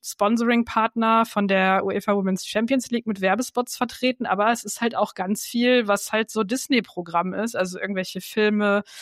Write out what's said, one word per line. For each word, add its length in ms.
Sponsoring-Partner 800
von 220
der 380
uefa 300
Women's 300
Champions 460
League 160
mit 140
Werbespots 560
vertreten, 480
aber 260
es 120
ist 180
halt 140
auch 200
ganz 280
viel, 440
was 240
halt 180
so 140
Disney-Programm 880
ist, 220
also 240
irgendwelche 420
Filme, 600